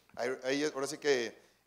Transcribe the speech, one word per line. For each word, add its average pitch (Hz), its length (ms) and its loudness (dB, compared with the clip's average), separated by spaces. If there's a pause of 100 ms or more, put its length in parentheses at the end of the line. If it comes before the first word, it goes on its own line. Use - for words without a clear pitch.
(160)
Ahí, 120 140 -2 (140)
ahí, 143 200 0 (100)
ahora 135 120 -2
sí 147 120 -6
que, 123 420 2 (260)